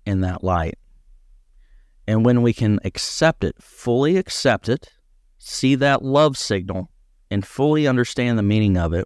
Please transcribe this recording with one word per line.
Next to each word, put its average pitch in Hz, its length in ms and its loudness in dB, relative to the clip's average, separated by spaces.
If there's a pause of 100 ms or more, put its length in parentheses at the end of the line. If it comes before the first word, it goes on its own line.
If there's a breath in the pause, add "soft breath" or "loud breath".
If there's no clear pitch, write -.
in 98 160 -2
that 92 220 -4
light. 87 340 -2 (1300)
And 110 140 2
when 123 160 4
we 120 100 4
can 104 320 0
accept - 640 -4
it, 82 160 -4
fully 139 560 0
accept - 500 -2
it, 120 240 -4 (460)
see - 380 -2
that 139 280 2
love 139 340 2
signal, 92 540 -6 (380)
and 101 180 -4
fully 151 400 0
understand 123 500 0
the 104 60 0
meaning 104 320 2
of 85 160 0
it, 85 140 -2